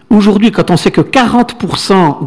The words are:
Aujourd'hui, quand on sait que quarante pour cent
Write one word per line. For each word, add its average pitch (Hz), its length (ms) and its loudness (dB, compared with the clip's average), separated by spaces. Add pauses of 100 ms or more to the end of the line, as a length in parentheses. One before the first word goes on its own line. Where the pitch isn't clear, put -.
Aujourd'hui, 208 440 2
quand - 180 -2
on 165 60 2
sait - 140 0
que 175 100 0
quarante 240 540 -2
pour - 240 -8
cent 180 480 0